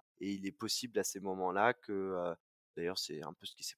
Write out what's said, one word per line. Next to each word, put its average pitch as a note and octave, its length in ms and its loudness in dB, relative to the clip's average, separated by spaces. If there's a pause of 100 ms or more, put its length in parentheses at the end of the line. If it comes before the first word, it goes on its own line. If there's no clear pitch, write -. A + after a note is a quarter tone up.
(180)
et G2+ 140 0
il F#2+ 120 -4
est F#2+ 80 0
possible A2 460 -2
à G2 60 4
ces - 160 -4
moments-là F#2+ 520 4
que, - 200 -4
heu, F#2 420 0 (420)
d'ailleurs, E2+ 220 0
c'est D2+ 240 -6
un D#2 100 -8
peu G2 140 -14
ce - 80 -12
qui - 100 -14
s'est - 140 -8